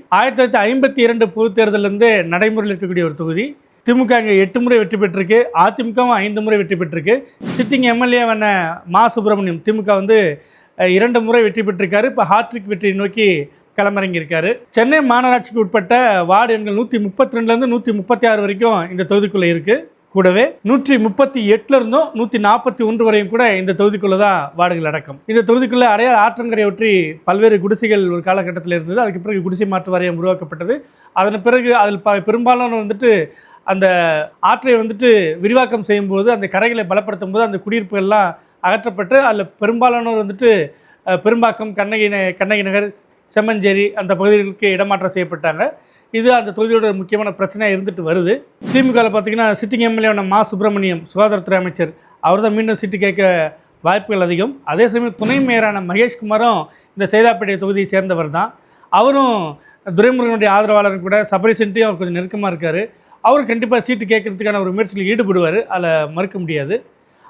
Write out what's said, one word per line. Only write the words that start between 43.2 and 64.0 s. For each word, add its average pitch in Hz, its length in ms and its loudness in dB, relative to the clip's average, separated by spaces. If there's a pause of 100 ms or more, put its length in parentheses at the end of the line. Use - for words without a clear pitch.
செம்மஞ்சேரி 202 540 0 (100)
அந்த 196 200 -2
பகுதிகளுக்கு 202 540 0
இடமாற்றம் 190 440 -2
செய்யப்பட்டாங்க. 170 500 -4 (520)
இது 226 160 0
அந்த 226 220 2
தொகுதியோட 220 400 0
முக்கியமான 202 380 -4
பிரச்சனையா 196 380 -4
இருந்துட்டு 190 340 -4
வருது. 170 300 0 (320)
திமுகல 247 440 2
பாத்தீங்கன்னா 214 440 -2
சிட்டிங் 226 320 -2
எம் 226 120 0
எல் 220 100 0
ஏ 220 40 4
வான 202 140 0
மா 190 180 2
சுப்பிரமணியம் 196 640 -2
சுகாதாரத்துறை 196 520 0
அமைச்சர், 175 340 -2 (320)
அவர் 185 200 2
தான் 214 120 0
மீண்டும் 220 240 -2
சீட்டு 202 200 -6
கேட்க 196 240 -2 (600)
வாய்ப்புகள் 190 400 0
அதிகம். 180 280 -2 (120)
அதே 175 220 2
சமயம் 233 300 -2
துணை 240 240 0
மேயரான 220 420 0
மகேஷ்குமாரும் 214 800 0 (300)
இந்த 190 160 -4
சைதாப்பேட்டை 214 520 2
தொகுதியை 196 280 -2
சேர்ந்தவர் 185 440 -2
தான். 185 200 -4 (420)
அவரும் 254 420 4 (520)
துரைமுருகனுடைய 226 640 2
ஆதரவாளரும் 202 540 2
கூட 190 200 0
சபரி 208 300 0
சென்ட்ரியும் 220 340 0
அவர் 180 120 -4
கொஞ்சம் 175 180 -4
நெருக்கமா 190 320 -6
இருக்காரு. 165 320 -4 (420)
அவர் 262 240 4
கண்டிப்பா 233 300 -2
சீட்டு 226 280 -4